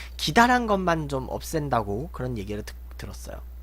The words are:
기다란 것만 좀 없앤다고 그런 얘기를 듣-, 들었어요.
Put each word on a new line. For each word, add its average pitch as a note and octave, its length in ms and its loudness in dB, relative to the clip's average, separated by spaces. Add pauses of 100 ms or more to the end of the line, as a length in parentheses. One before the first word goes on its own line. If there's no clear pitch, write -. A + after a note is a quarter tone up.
(160)
기다란 A#3+ 500 6
것만 F3 420 2
좀 C3 200 -2
없앤다고 B2 840 0
그런 B2+ 260 -4
얘기를 G#2 240 -4
듣-, - 120 -10 (240)
들었어요. - 420 -10 (220)